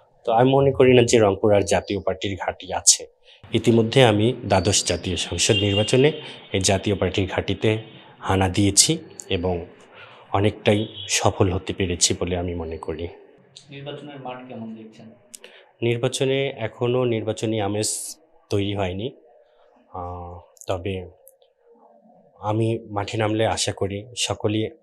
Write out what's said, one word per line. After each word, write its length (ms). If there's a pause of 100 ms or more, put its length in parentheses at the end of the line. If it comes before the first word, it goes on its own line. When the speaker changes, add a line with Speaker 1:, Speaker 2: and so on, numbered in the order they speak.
(240)
Speaker 1:
তো 80
আমি 180
মনে 220
করি 220
না 80
যে 160
রংপুর 360
আর 80
জাতীয় 380
পার্টির 360
ঘাঁটি 360
আছে। 340 (460)
ইতিমধ্যে 520
আমি 300 (100)
দ্বাদশ 400
জাতীয় 320
সংসদ 380
নির্বাচনে 580 (400)
এই 80
জাতীয় 360
পার্টির 320
ঘাঁটিতে 500 (400)
হানা 300
দিয়েছি 500 (300)
এবং 380 (680)
অনেকটাই 540 (220)
সফল 420
হতে 220
পেরেছি 480
বলে 160
আমি 180
মনে 240
করি। 300 (640)
Speaker 2:
নির্বাচনের 500
মাঠ 280
কেমন 260
দেখছেন? 360 (720)
Speaker 1:
নির্বাচনে 760
এখনও 480
নির্বাচনী 560
আমেজ 560 (340)
তৈরি 240
হয়নি। 420 (760)
আহ, 480 (260)
তবে 440 (1300)
আমি 400
মাঠে 380
নামলে 300
আশা 260
করি 340 (100)
সকলেই 540 (120)